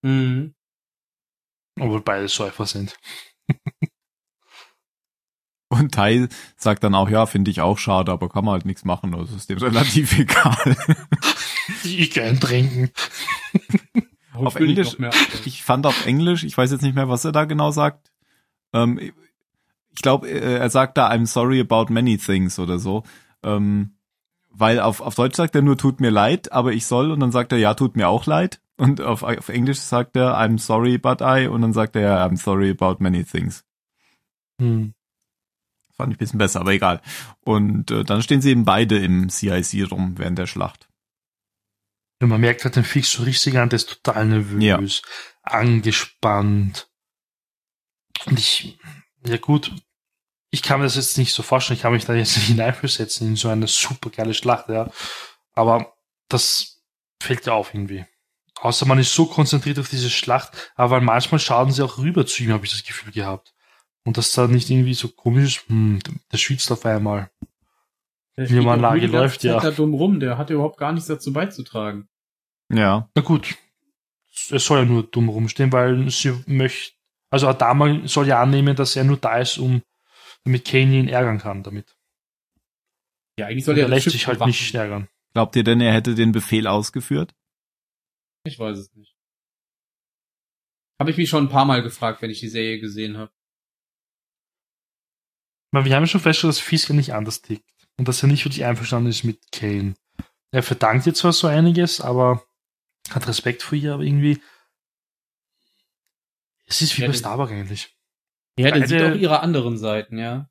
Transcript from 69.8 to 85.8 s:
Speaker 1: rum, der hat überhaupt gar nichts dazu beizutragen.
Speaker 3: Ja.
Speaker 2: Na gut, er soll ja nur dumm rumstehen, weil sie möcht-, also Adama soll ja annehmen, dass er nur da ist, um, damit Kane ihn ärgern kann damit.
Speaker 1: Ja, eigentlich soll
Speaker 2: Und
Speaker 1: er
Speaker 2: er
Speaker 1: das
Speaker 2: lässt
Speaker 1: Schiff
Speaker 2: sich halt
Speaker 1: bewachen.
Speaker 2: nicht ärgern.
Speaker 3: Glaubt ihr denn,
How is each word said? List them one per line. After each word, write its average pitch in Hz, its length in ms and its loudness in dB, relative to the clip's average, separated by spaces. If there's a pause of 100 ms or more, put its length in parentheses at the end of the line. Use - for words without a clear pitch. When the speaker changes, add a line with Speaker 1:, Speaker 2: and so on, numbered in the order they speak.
Speaker 1:
rum, 170 260 2
der 123 160 -2
hat 147 140 -8
überhaupt 151 260 -2
gar 147 160 -4
nichts 165 160 -6
dazu 143 240 -6
beizutragen. 113 760 -8 (600)
Speaker 3:
Ja. 107 440 2
Speaker 2:
Na 147 80 4
gut, - 340 0 (960)
er 139 80 -2
soll 143 220 4
ja 123 40 4
nur 117 200 2
dumm 117 260 0
rumstehen, 113 420 0
weil 127 380 2
sie 131 220 -2 (140)
möcht-, - 480 -2 (360)
also 135 180 4
Adama 139 580 2
soll 139 200 0
ja 123 160 4
annehmen, 139 340 4
dass 135 200 -2
er 131 80 0
nur 139 120 4
da 113 220 -2
ist, 127 200 -2
um, 127 240 0 (640)
damit 127 220 0
Kane 135 320 4
ihn 131 100 2
ärgern 123 300 0
kann 98 240 -10
damit. 101 340 -14 (1400)
Speaker 1:
Ja, 104 80 -6
eigentlich 127 180 -8
soll 151 100 0
Speaker 2:
Und 143 60 4
Speaker 1:
er 139 60 6
Speaker 2:
er - 20 0
Speaker 1:
das 127 80 2
Speaker 2:
lässt 131 80 2
Speaker 1:
Schiff - 80 2
Speaker 2:
sich 123 140 -4
halt 123 120 0
Speaker 1:
bewachen. 117 120 2
Speaker 2:
nicht - 240 -4
ärgern. 104 340 -6 (240)
Speaker 3:
Glaubt - 240 0
ihr 117 80 2
denn, 117 160 4